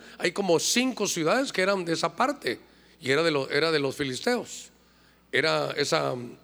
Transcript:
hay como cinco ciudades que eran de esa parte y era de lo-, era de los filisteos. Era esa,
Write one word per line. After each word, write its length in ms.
hay 120
como 300
cinco 480
ciudades 440
que 100
eran 220
de 100
esa 200
parte 460
y 100
era 140
de 80
lo-, 180
era 220
de 80
los 160
filisteos. 720
Era 440
esa, 380